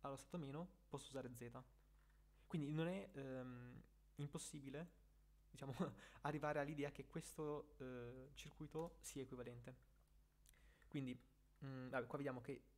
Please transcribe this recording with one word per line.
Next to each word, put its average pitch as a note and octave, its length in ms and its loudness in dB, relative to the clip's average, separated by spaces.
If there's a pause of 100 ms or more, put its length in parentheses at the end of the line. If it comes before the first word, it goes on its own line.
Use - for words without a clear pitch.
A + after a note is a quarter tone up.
allo C#3 160 0
stato - 200 -4
meno, D#3 320 0 (200)
posso - 200 -4
usare C3 240 0
z. A#2+ 160 -4 (960)
Quindi D3+ 260 4
non D#3+ 160 6
è, F#3+ 240 2
ehm, B2+ 720 -2 (340)
impossibile, C#3+ 760 -2 (600)
diciamo, C3+ 240 -2
<laughs> - 480 0
arrivare D3+ 360 6
all'idea C#3+ 320 4
che C#3 160 -6
questo, D3+ 720 -2
eh, B2+ 560 -4
circuito D#3+ 680 -4
sia - 220 -4
equivalente. B2 540 -6 (1120)
Quindi, B2+ 280 2 (480)
mm, C3 240 -4
vabbè, B2 180 4
qua - 120 0
vediamo C3 220 2
che - 240 -4 (140)